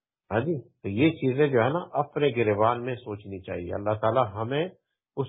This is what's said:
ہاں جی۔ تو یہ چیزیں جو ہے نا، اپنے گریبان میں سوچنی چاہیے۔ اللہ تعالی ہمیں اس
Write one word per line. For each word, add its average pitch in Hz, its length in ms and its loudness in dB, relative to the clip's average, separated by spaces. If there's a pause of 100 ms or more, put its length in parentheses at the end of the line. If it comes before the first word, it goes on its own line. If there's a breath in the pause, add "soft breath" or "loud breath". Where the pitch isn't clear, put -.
(300)
ہاں 107 100 0
جی۔ 151 200 -2 (220)
تو 107 60 -6
یہ 117 220 4
چیزیں 143 380 2
جو 123 160 4
ہے 123 40 2
نا، 151 100 -2 (140)
اپنے 147 440 0
گریبان 113 480 2
میں 127 100 -4
سوچنی 101 460 -10
چاہیے۔ 90 340 -8
اللہ 101 280 0
تعالی 113 180 2 (140)
ہمیں 131 340 -2 (480)
اس 135 120 -2